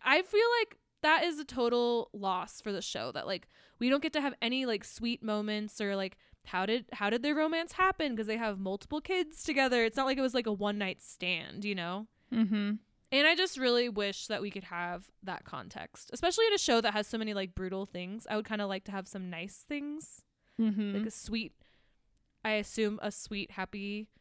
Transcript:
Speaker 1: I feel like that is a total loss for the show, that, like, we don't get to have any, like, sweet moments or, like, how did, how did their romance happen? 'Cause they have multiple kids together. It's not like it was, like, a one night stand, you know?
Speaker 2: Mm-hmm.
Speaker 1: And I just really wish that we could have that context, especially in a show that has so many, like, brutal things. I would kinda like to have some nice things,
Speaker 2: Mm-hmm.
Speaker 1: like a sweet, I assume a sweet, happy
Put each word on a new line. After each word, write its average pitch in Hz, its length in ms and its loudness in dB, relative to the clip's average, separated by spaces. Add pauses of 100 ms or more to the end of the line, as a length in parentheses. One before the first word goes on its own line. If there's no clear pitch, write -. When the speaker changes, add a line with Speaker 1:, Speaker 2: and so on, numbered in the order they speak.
Speaker 1:
I 285 200 6
feel 415 240 6 (140)
like - 160 -4 (240)
that 320 240 6
is 311 140 -2
a 294 60 -6
total 240 680 2
loss 190 480 -4
for 214 100 -6
the 196 100 -4
show, 123 300 -4
that, - 160 -6
like, 185 200 -4 (320)
we 247 100 4
don't 277 140 4
get 320 100 -2
to 294 80 2
have 269 200 0
any, 254 240 0
like, 214 200 -2
sweet - 380 -4
moments 214 580 -2
or, 202 160 0
like, 190 200 -4 (280)
how 185 200 0
did, 220 280 0
how 202 160 0
did 233 140 0
their 294 120 2
romance 320 380 0
happen? 370 420 2
'Cause 214 120 -2
they 220 100 -2
have 208 220 -2
multiple 202 420 -4
kids 359 420 -2
together. 254 400 4
It's 226 140 0
not 269 80 2
like 269 120 2
it 269 40 0
was, 254 120 2
like, 247 140 2
a 214 60 0
one 202 240 0
night 190 240 -2
stand, 180 640 -4
you 202 100 -2
know? 185 320 -4 (260)
Speaker 2:
Mm-hmm. 208 400 2 (380)
Speaker 1:
And 285 160 6
I 330 80 6
just 349 220 0
really 247 320 2
wish 202 380 -4
that 214 140 -2
we 208 100 -4
could 190 140 -10
have 175 440 -6 (140)
that 175 220 -6
context, - 680 -12
especially 359 340 4
in 415 60 6
a 392 40 4
show 233 240 4
that 214 120 2
has 214 140 0
so 233 100 -4
many, 214 160 -2
like, 190 220 -4
brutal 190 300 -4
things. 185 440 -8
I 214 60 -2
would 214 100 0
kinda 208 220 -2
like 190 180 -4
to 202 60 -10
have 190 160 -6
some 185 220 -8
nice 175 280 -8 (100)
things, 294 540 -6 (400)
Speaker 2:
Mm-hmm. 208 360 2
Speaker 1:
like 214 100 0
a 220 40 -6
sweet, 220 420 -6 (920)
I 220 60 2
assume 214 500 0
a 208 100 -4
sweet, - 400 -6
happy 202 560 -6 (140)